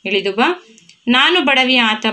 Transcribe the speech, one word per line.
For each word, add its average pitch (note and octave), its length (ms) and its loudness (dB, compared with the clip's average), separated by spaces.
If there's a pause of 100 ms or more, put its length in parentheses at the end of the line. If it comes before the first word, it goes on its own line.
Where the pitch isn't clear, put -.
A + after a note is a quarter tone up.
ಇಳಿದು F#3+ 300 -4
ಬಾ, B3 140 0 (600)
ನಾನು C#4+ 360 2
ಬಡವಿ C4 400 2
ಆತ A3 300 -2